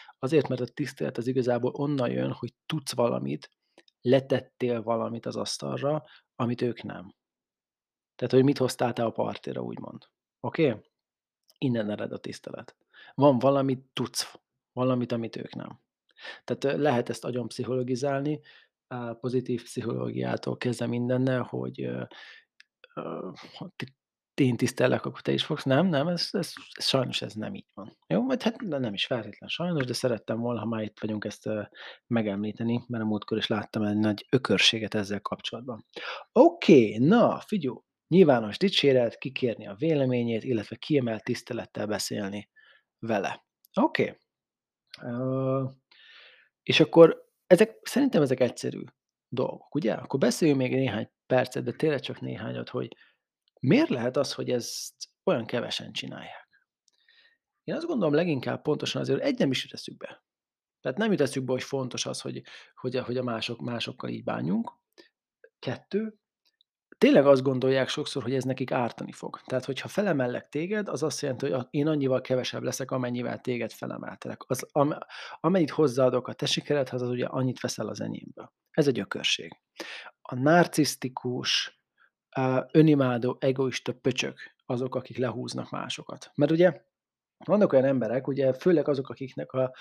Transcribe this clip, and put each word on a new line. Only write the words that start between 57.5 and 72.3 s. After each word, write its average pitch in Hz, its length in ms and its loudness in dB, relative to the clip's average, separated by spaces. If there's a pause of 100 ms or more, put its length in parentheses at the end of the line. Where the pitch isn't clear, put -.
Én 175 120 -6
azt 320 100 -6
gondolom, 214 280 0
leginkább 143 480 0
pontosan - 400 -2
azért, 135 180 0
hogy - 80 -2
egy, 269 100 0
nem 139 140 2
is 131 120 -2
jut - 100 -16
eszükbe. - 500 -16 (580)
Tehát 135 160 -4
nem 214 140 0
jut 151 100 2
eszükbe, 135 300 0
hogy 127 120 -2
fontos 127 420 -6
az, 131 160 -8
hogy, 131 200 -10 (340)
hogy 123 200 -6
a, 123 80 -2
hogy 123 140 -4
a 127 60 -2
mások, 117 380 -6
másokkal 123 480 -6
így 113 140 -8
bánjunk. 131 500 -2 (880)
Kettő, 214 580 -6 (800)
tényleg 240 280 8
azt 139 160 8
gondolják 131 460 2
sokszor, - 360 -6
hogy 123 100 -2
ez 131 100 0
nekik 131 280 -4
ártani - 400 -2
fog. - 340 -12
Tehát, 131 200 -4
hogyha 135 220 -6
felemellek 135 600 -2
téged, 196 380 -4
az 127 160 -4
azt 143 180 -4
jelenti, 139 240 -4
hogy 135 140 0
a, 123 100 -6
én 147 180 0
annyival 135 340 2
kevesebb 123 400 -2